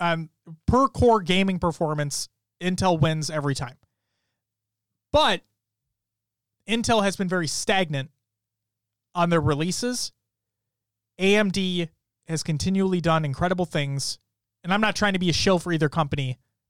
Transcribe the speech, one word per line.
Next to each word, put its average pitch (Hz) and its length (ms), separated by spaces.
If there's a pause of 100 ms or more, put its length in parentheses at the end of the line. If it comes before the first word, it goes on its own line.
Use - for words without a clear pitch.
on 165 280 (360)
per 262 240
core 233 320
gaming 185 360
performance 151 680 (360)
Intel 185 360
wins 156 300
every 143 240
time. 131 220 (1400)
But 269 300 (1300)
Intel 226 360
has 196 120
been 190 120
very 175 200
stagnant 151 640 (1040)
on 175 160
their 170 120
releases. 175 720 (1080)
A 190 160
M 208 160
D 180 380 (380)
has 160 140
continually 185 600
done 160 240
incredible 175 400
things. 139 520 (460)
And 170 100
I'm 208 80
not 208 140
trying 208 180
to 185 60
be 180 100
a 156 40
shill 185 260
for 175 140
either 156 160
company 143 500 (300)